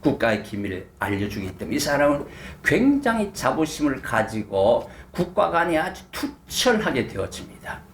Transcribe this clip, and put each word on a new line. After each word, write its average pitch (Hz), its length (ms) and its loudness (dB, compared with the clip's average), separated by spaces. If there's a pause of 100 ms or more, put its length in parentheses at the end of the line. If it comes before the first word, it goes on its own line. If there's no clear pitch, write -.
국가의 110 420 2
기밀을 98 440 -8 (120)
알려주기 98 580 -4
때문에 104 180 -6
이 147 40 0
사람은 147 460 2 (380)
굉장히 226 680 2
자부심을 143 680 0
가지고 107 880 2 (220)
국가 180 380 0
간에 170 280 2
아주 170 340 -4
투철하게 214 960 0
되어집니다. - 760 -10 (120)